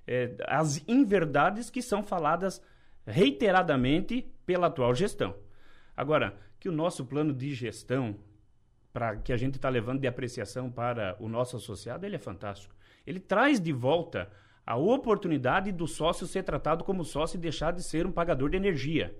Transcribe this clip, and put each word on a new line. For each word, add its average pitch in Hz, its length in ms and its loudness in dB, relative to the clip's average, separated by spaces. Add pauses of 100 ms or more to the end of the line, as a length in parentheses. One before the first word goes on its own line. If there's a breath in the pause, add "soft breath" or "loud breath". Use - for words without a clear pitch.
é, 123 280 -2 (120)
as 147 400 0
inverdades 202 840 4
que 254 120 -6
são 208 200 0
faladas 180 600 0 (440 soft breath)
reiteradamente 180 1200 4 (200)
pela 180 220 2
atual 123 280 2
gestão. 135 400 0 (640 soft breath)
Agora, 135 400 0 (220 loud breath)
que 190 100 -6
o - 20 -2
nosso 160 340 -2
plano 143 280 0
de 135 200 -6
gestão, 120 600 -4 (800)
pra, 117 240 -4
que 131 160 -2
a 120 40 4
gente 135 220 -2
tá - 80 0
levando 127 320 0
de 135 80 0
apreciação 120 640 -6
para 117 480 -4
o 107 80 -8
nosso 120 300 -2
associado, 113 480 -10
ele 202 100 -6
é - 40 -6
fantástico. 101 540 -10 (320 soft breath)
Ele 175 140 -8
traz 233 400 4
de 160 140 0
volta 127 560 0 (360 soft breath)
a 117 120 -2
oportunidade 185 920 2
do 170 160 -2
sócio 165 380 -2
ser 185 180 -4
tratado 156 400 0
como 190 200 -2
sócio 147 320 -2
e 180 40 -6
deixar 165 340 -2
de 175 100 -4
ser 160 220 -2
um 190 60 -2
pagador 165 380 0
de 175 80 0
energia, 151 640 0